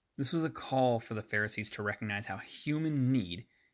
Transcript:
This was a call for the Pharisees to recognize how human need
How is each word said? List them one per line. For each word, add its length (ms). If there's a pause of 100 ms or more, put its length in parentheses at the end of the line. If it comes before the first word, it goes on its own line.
(160)
This 160
was 120
a 60
call 500
for 140
the 100
Pharisees 460
to 120
recognize 440
how 100
human 720
need 360 (280)